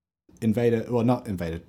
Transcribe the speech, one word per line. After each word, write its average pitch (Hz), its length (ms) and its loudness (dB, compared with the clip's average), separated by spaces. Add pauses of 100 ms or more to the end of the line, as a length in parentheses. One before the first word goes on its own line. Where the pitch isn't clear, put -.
(420)
Invader, 113 480 2
well, 120 140 2
not 123 240 0
Invader, 87 420 -6